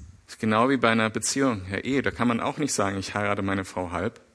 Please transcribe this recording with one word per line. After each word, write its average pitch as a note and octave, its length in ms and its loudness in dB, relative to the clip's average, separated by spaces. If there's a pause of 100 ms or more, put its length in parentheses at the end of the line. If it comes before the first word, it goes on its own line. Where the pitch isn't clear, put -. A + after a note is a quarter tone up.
(260)
Ist - 140 -20
genau A2 300 4
wie C#3 60 2
bei A#2+ 140 4
einer A2+ 180 4
Beziehung, A2+ 640 0
ja, F#2+ 80 -2
Ehe. B2+ 240 0
Da A#2+ 80 0
kann A#2+ 160 0
man A#2 140 0
auch C#3+ 180 -4
nicht C#3+ 140 -2
sagen, G2 260 0
„Ich - 160 -6
heirate G2+ 280 0
meine G2 220 0
Frau F2+ 280 -6
halb.“ F2+ 280 -4 (140)